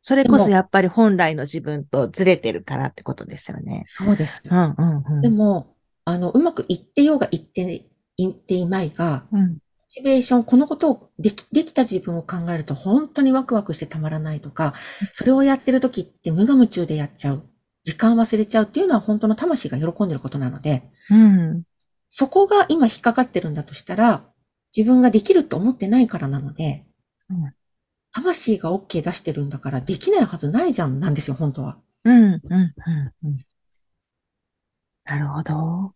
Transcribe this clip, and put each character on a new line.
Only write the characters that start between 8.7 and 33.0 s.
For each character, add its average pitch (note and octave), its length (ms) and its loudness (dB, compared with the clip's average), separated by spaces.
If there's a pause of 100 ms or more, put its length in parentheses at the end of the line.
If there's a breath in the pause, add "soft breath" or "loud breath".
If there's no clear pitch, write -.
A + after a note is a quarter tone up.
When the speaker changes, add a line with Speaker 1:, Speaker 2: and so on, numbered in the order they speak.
Speaker 2:
い D3+ 80 -4
が、 D#3 420 -4
Speaker 1:
う G#3+ 40 -2
ん。 G3 40 2
Speaker 2:
モ F3 160 0 (320)
チ - 140 -20
ベ C4+ 160 4
ー B3 40 2
シ B3+ 100 -2
ョ B3 40 4
ン、 A#3 80 2
こ B3 140 2
の D4 100 4
こ D4+ 80 -6
と D4+ 160 2
を - 260 -6
で G3+ 140 0
き-、 - 180 -16
で D4+ 140 0
き - 80 -12
た C4+ 100 0
自 G3 160 -2
分 E3+ 180 -6
を E3 60 -6
考 E3+ 300 -8
え E3 40 -4
る D#3 60 -6
と D3+ 140 -6
本 C4+ 320 0
当 - 120 -6
に C4 120 4
ワ C4 100 0
ク B3+ 140 -4
ワ G#3 80 -2
ク D#3+ 100 -8
し - 40 -10
て - 80 -10
た - 120 -12
ま D#3 100 -4
ら D#3 120 -6
な D#3 120 -8
い D3 80 -8
と C#3+ 120 -16
か、 D3+ 220 -2 (280 loud breath)
Speaker 1:
う G3 40 -6
ん。 - 60 -18
Speaker 2:
そ - 120 -8
れ B3+ 80 4
を C4+ 100 4
や C#4 120 4
っ C4 40 -4
て C4 140 -2
る C4 80 2
時 B3 220 -4
っ - 20 -10
て - 260 -10
無 E3+ 120 2
我 B3+ 100 4
夢 B3+ 160 6
中 E3+ 180 -4
で D#3 80 -4
や D3 120 -4
っ - 100 -12
ち - 100 -8
ゃ C#3 60 0
う。 C#3 100 -6 (400)
時 D#3 140 -8
間 A3+ 180 4
忘 A3+ 220 2
れ G#3 100 0
ち A3 100 -4
ゃ A3 40 4
う G#3+ 40 2
っ - 40 -2
て - 100 -6
い G4 60 2
う - 20 2
の E4+ 80 2
は G3+ 60 2
本 G#3+ 180 -2
当 A3+ 80 -2
の G#3+ 80 2
魂 D#4+ 340 -2
が B2+ 80 -6
喜 E3+ 280 -2
ん F#3 40 -4
で D#3 60 -4
る B2+ 60 -6
こ C3+ 80 -10
と C#3+ 100 -8
な B2+ 120 -4
の - 100 -14
で、 D3 240 -2 (260 soft breath)
Speaker 1:
う G#3 60 8
ん。 F3 480 6 (460)
Speaker 2:
そ C#4 180 -2
こ G4 180 4
が G4+ 220 4
今 D4+ 180 2
引 - 120 -2
っ - 20 -18
か A#3 120 2
か B3+ 100 0
っ A#3+ 40 0
て - 140 -4
る D#3+ 100 -6
ん D3 40 -8
だ C#3+ 100 -8
と - 100 -18
し - 80 -16
た F3+ 140 -10
ら、 G#3+ 260 2 (540)
自 A3 120 2
分 B3+ 120 6
が B3 100 6
で G#3 100 4
き F#4+ 140 2
る E4+ 80 4
と - 140 -6
思 G#3+ 160 0
っ - 40 -6
て G3 120 -6
な A#3+ 100 2
い A#3+ 80 4
か F3+ 120 -8
ら D3 100 -6
な C#3 100 -4
の C#3 140 -10
で、 C#3+ 340 -6 (420)
Speaker 1:
う F#3+ 60 -8
ん。 D#3 180 -6 (600)
Speaker 2:
魂 B3+ 440 -2
が E3 160 -4
オ G3 60 -2
ッ G3 80 -8
ケ E3 140 -6
ー - 20 -12
出 E3+ 100 -4
し - 80 -10
て E3 100 -8
る D3 120 -6
ん C#3+ 80 -6
だ C#3+ 80 -12
か C3+ 120 -10
ら B2+ 120 -6
で F3+ 160 -6
き - 120 -4
な G4+ 100 2
い B3 40 4
は E3+ 140 -6
ず C#3+ 100 -6
な A#3+ 160 0
い E4 80 0
じ - 80 -4
ゃ D#3+ 60 -2
ん C3+ 140 -4
な E3+ 100 -2
ん D3 40 0
で C#3+ 60 -4
す - 80 -8
よ、 C#3 60 -6
本 D3 180 -4
当 C3+ 120 -10
は。 - 120 -12 (280)
Speaker 1:
う A3+ 60 4
ん、 A#3+ 120 10
う G#3+ 40 8
ん、 F#3+ 60 4
う F3 240 -4
ん、 F3+ 160 2 (520)